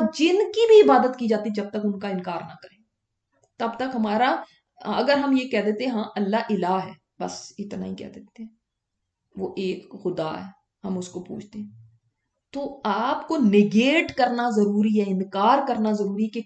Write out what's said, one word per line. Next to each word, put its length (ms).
जिनकी 520
भी 120
इबादत 400
की 80
जाती, 220
जब 220
तक 140
उनका 240
इनकार 320
ना 220
करें, 140
तब 200
तक 160
हमारा, 500
अगर 360
हम 200
ये 80
कह 160
देते 240
हैं, 60
"हाँ, 260
अल्लाह 360
इलाह 260
है", 160
बस 380
इतना 260
ही 100
कह 140
देते 340
हैं, 60
"वो 240
एक 300
खुदा 280
है, 220
हम 140
उसको 240
पूजते 380
हैं", 180
तो 320
आपको 520
negate 760
करना 400
जरूरी 460
है, 120
इनकार 560
करना 280
जरूरी 300
है 60
कि 160